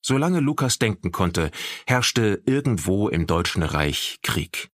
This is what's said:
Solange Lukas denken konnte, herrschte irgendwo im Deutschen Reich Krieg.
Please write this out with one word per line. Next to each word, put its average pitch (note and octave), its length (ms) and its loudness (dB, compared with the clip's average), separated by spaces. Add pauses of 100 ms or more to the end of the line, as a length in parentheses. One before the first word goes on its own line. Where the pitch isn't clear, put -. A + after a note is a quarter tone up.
Solange D#3+ 360 2
Lukas C#3 380 0
denken G2+ 340 -2
konnte, E2+ 400 0 (340)
herrschte A#2 600 2
irgendwo G#2+ 640 2
im D#2+ 180 0
Deutschen E2+ 380 0
Reich D2 580 -2
Krieg. - 560 -6